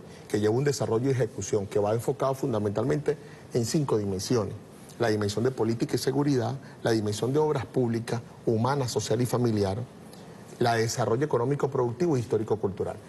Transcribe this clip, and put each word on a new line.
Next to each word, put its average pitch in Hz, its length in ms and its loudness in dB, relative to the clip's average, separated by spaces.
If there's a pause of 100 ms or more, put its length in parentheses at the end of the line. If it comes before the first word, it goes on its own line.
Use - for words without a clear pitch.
(280)
que 107 140 0
lleva 107 120 4
un 135 120 2
desarrollo 120 440 0
y - 20 2
ejecución 110 560 0
que - 120 0
va 104 140 4
enfocado 135 400 0
fundamentalmente 131 840 0 (360)
en 120 120 2
cinco 131 320 2
dimensiones. 101 560 0 (460)
La 120 80 2
dimensión 107 380 2
de 131 60 2
política 117 440 0
y - 20 0
seguridad, 131 580 2 (280)
la 120 80 2
dimensión 110 400 0
de 147 80 2
obras 151 260 0
públicas, 117 560 0 (240)
humana, 123 440 2
social 110 320 0
y 123 40 4
familiar, 107 520 2 (840)
la 120 160 4
de 113 60 2
desarrollo 113 440 2
económico, 139 460 2
productivo 127 460 2
e - 20 2
histórico-cultural. 107 760 -2 (120)